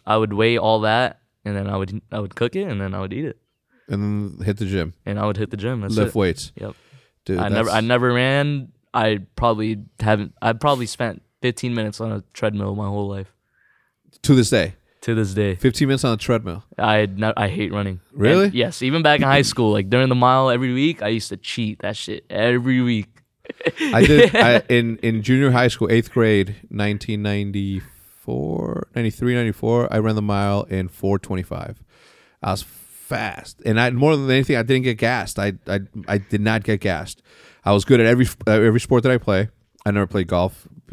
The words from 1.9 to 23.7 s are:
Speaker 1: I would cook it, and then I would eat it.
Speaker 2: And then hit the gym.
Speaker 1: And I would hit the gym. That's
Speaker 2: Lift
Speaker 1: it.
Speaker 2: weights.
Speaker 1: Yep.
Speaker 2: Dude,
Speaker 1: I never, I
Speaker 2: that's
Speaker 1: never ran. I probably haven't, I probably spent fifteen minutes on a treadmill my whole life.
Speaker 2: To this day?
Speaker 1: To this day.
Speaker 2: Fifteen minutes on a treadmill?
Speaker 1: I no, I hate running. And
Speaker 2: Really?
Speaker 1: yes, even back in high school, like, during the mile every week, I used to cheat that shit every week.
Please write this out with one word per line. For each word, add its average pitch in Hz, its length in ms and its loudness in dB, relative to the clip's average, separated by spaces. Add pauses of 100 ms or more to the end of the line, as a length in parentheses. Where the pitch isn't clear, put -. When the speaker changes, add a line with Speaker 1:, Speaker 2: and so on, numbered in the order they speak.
Speaker 1:
I 107 80 -6
would 98 160 -10
cook 120 180 -2
it, 190 140 -4
and 104 120 -6
then 95 140 -6
I 95 60 -6
would 98 140 -8
eat 143 100 -6
it. - 140 -10 (500)
Speaker 2:
And 101 140 -4 (360)
then - 80 -8
hit 104 120 -2
the 107 80 -4
gym. 90 260 -4 (140)
Speaker 1:
And 101 120 -6
I 104 80 -2
would 104 120 -2
hit 107 120 -6
the 101 60 -10
gym. 113 240 -6
That's 101 160 -4
Speaker 2:
Lift 120 180 0
Speaker 1:
it. 110 40 -2
Speaker 2:
weights. 92 380 -2
Speaker 1:
Yep. - 180 -12 (500)
Speaker 2:
Dude, 95 140 -4
Speaker 1:
I 104 100 -2
never, 110 220 0
I 107 40 -2
Speaker 2:
that's 113 120 0
Speaker 1:
never 123 260 2
ran. 135 580 0 (240)
I 110 260 0 (160)
probably 110 460 0 (160)
haven't, 107 440 0
I 110 100 0
probably 123 340 -2
spent 107 360 -8 (200)
fifteen 123 320 -4
minutes 107 260 -6
on 113 120 -6
a 104 100 -6 (120)
treadmill 101 420 -4
my 104 100 -4
whole 101 220 -4
life. 98 240 -10 (880)
Speaker 2:
To 143 140 4
this 117 120 4
day? 95 260 0 (280)
Speaker 1:
To 117 120 -2
this 104 200 -2
day. 101 220 -2
Speaker 2:
Fifteen 131 320 0
minutes 135 160 -2
on 120 100 2
a - 20 -6
treadmill? 104 460 -4 (160)
Speaker 1:
I 107 280 2
no, 104 300 -4
I 104 120 -2
hate 104 240 -6
running. 98 280 -6 (120)
And 147 80 -6
Speaker 2:
Really? 175 340 4
Speaker 1:
yes, 123 260 -2
even 143 220 0
back 147 180 4
in 139 60 2
high 139 160 4
school, 113 300 2
like, 98 180 0
during 127 180 4
the 127 60 2
mile 127 360 4
every 123 220 0
week, 139 300 -2
I 104 60 -2
used 113 220 -4
to 98 60 -10
cheat - 440 -6
that 104 160 -6
shit - 340 -10
every 123 500 2
week. 120 280 0 (720)